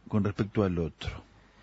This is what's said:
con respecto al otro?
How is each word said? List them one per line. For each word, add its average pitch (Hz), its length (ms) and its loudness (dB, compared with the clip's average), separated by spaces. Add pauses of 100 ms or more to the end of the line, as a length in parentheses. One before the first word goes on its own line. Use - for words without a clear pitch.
con 107 140 2
respecto 101 400 0
al 90 160 2
otro? - 460 -6 (380)